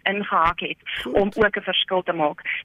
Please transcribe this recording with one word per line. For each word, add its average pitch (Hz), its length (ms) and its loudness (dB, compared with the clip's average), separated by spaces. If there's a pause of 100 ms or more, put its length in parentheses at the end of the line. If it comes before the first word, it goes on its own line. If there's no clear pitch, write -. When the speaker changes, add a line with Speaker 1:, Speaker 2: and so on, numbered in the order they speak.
Speaker 1:
ingehak 190 560 2
het 165 180 -8 (240)
Speaker 2:
Goed. 247 120 -6
Speaker 1:
om 202 220 4
ook 208 220 4
'n 196 40 -4
verskil 185 420 -2
te 175 100 -2
maak. 156 280 0 (240)